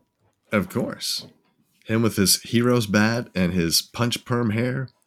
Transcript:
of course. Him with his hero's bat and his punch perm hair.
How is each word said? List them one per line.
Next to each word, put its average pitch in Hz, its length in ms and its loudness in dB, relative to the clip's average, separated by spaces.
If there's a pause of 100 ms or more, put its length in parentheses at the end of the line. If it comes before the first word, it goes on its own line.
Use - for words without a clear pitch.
(520)
of 95 160 0
course. - 580 -6 (580)
Him 113 180 0
with 107 140 0
his 95 260 2
hero's 120 440 2
bat 110 480 0
and 92 200 0
his 82 260 2
punch - 460 -4
perm 120 240 0
hair. 127 400 -4 (160)